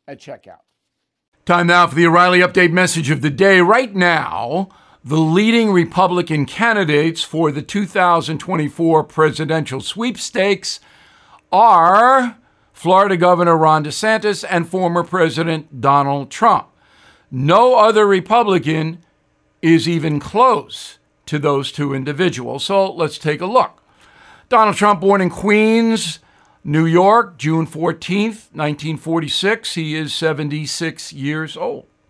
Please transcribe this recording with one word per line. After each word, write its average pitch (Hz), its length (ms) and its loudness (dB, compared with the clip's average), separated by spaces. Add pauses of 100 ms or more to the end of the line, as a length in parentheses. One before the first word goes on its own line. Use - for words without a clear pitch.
at 143 140 -18
checkout. 104 400 -20 (840)
Time 175 220 2
now 175 200 6
for 135 80 -4
the 170 120 4
O'Reilly 180 340 4
Update 175 320 4
message 170 380 0
of 143 120 -2
the 151 80 -2
day. 190 300 4
Right 214 340 2
now, 165 720 -2 (360)
the 131 120 -4
leading 214 540 2
Republican 175 760 0
candidates 160 760 -2
for 160 280 -2
the 143 120 -8
two 202 240 -6
thousand 170 520 -2
twenty-four 165 680 -2
presidential 156 760 -4
sweepstakes 202 1000 -6 (760)
are 220 800 4 (380)
Florida 190 420 2
Governor 175 400 2
Ron 156 260 2
DeSantis 208 680 -4
and 170 200 -4
former 175 340 -2
President 160 800 -4
Donald 139 500 0
Trump. 208 380 0 (640)
No 185 460 2
other 214 300 4
Republican 175 960 0 (600)
is 165 260 2
even 156 320 -2
close - 800 -2 (260)
to 151 140 -6
those 139 340 -2
two 143 220 -6
individuals. 135 680 -6
So 196 280 0
let's 156 240 -6
take 151 240 -6
a 175 60 -6
look. 220 360 -2 (680)
Donald 220 260 4
Trump, 202 240 2
born 196 220 2
in 175 80 0
Queens, 220 880 0 (440)
New 151 220 0
York, 180 540 2
June 160 260 -2
fourteenth, 175 880 -6
nineteen 151 460 -6
forty-six. 165 760 -4
He 156 220 -6
is 156 160 -8
seventy-six 156 1000 -6
years 151 420 -8
old. - 300 -10 (240)